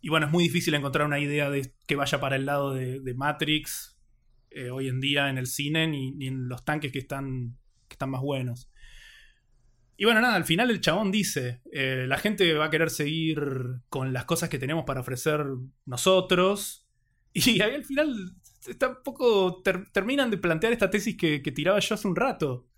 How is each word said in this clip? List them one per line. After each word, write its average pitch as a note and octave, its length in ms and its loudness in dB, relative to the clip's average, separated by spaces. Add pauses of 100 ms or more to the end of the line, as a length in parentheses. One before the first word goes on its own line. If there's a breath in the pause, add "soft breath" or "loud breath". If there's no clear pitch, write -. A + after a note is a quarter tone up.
Y C#3 80 -10
bueno, D3+ 180 2
es D3 40 0
muy F3 120 4
difícil E3 320 0
encontrar C#3+ 320 0
una C#3+ 120 0
idea D3 300 0
de, C3+ 240 -4 (140)
que C#3+ 80 2
vaya C#3 240 0
para C3+ 160 -2
el C3+ 100 -2
lado C#3 300 0
de, B2+ 240 -6
de C3 160 -8
Matrix, D3+ 800 -2 (540)
eh, B2+ 180 -10
hoy C3+ 180 -4
en B2+ 140 -2
día C#3+ 300 2
en C3 80 -2
el B2+ 80 -4
cine, D3+ 400 0
ni, C3+ 240 -4
ni C#3 160 -8
en C3 200 -6
los B2 160 -10
tanques D3 280 -4
que C3+ 80 -4
están, C3 580 -8 (300)
que - 80 -20
están C3+ 160 -6
más B2+ 100 -4
buenos. C3 480 -4 (1300 loud breath)
Y G3 80 0
bueno, A3+ 160 6
nada, A#3+ 140 4
al E3+ 100 2
final G#3+ 240 4
el G#3 100 2
chabón F#3+ 320 2
dice, C#3 500 -2 (120)
eh, C3 340 0
"La C3+ 100 0
gente G3 360 2
va D3+ 120 2
a D3+ 40 -2
querer D#3+ 200 2
seguir D#3 520 -2 (480)
con C3 240 -2
las C3+ 100 -4
cosas E3 240 -2
que D#3 100 -4
tenemos C#3+ 280 -2
para C3+ 160 -4
ofrecer D3 420 -2 (420)
nosotros". F#3 1040 2
<laughs> - 440 -20
Y A3 280 4
ahí A3+ 140 2
al D4 80 -8
final C#4 320 0 (500)
está B3 220 -2
un B3 160 -6
poco G3+ 580 2
ter-, F#3+ 300 -2
terminan A#3+ 400 2
de G3 60 0
plantear E3+ 340 2
esta G#3+ 180 2
tesis G#3+ 280 0
que, D3+ 240 2
que C#3+ 100 -4
tiraba E3+ 280 2
yo G#3 160 0
hace G#3 120 -4
un F3 80 0
rato. D3+ 500 0 (120)